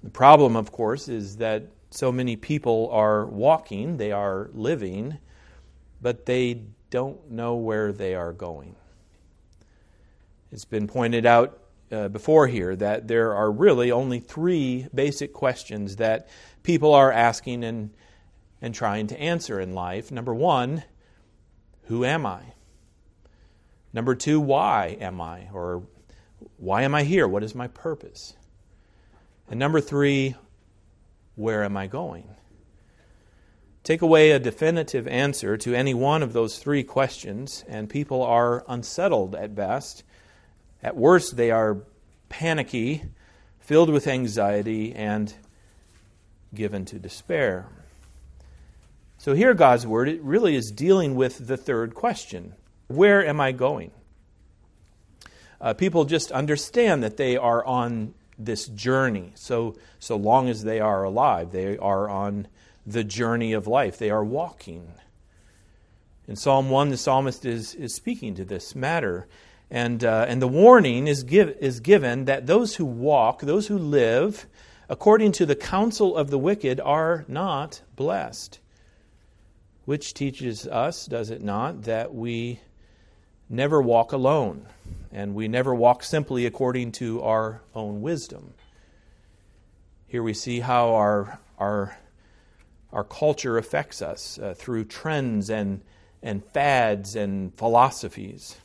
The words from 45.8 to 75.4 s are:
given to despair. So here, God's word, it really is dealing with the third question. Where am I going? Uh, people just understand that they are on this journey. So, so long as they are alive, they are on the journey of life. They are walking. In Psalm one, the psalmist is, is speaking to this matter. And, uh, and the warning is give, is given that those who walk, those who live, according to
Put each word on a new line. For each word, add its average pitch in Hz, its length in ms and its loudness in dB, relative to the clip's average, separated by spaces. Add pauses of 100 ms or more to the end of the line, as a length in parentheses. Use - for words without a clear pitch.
given 101 300 -6
to 101 120 -14
despair. 101 680 -4 (1500)
So - 160 -2
here, 233 200 6
God's 127 320 6
word, 117 220 0
it 160 140 -6
really 156 340 2
is 113 160 -4
dealing 151 440 2
with 123 300 -2
the 127 120 -4
third 117 360 -4
question. 92 600 -6 (320)
Where 196 380 6
am 147 140 -2
I 131 140 2
going? 131 380 -4 (1700)
Uh, 117 120 -2
people 170 300 2
just 147 280 -2
understand 147 720 0
that 110 120 -4
they 127 220 0
are 120 260 2
on 120 500 -4 (240)
this 107 300 -8
journey. 110 680 -2
So, 117 420 -4 (220)
so - 180 -4
long 120 320 4
as 107 140 -4
they 110 180 -2
are 101 220 0
alive, 98 480 0
they 95 260 -4
are 98 320 -2
on 101 380 -6 (380)
the 110 200 -4
journey 113 480 -2
of 107 140 -4
life. 117 300 0
They 107 120 -2
are 107 160 0
walking. 101 680 -10 (1400)
In 107 80 -12
Psalm 135 340 2
one, 139 200 4
the 131 80 -2
psalmist 131 480 -2
is, 117 300 -6
is 131 180 -10
speaking 131 420 -8
to 95 80 -8
this 92 320 -10
matter. 131 520 -4 (420)
And, 120 340 -4
uh, 113 240 4
and 123 140 -2
the 127 80 0
warning 151 580 8
is 143 160 0
give, 156 380 4
is 127 180 -2
given 135 460 4
that 135 200 0
those 214 300 2
who 175 80 -4
walk, 127 560 0
those 185 280 0
who 208 100 -4
live, 143 680 0 (420)
according 214 440 4
to 180 120 2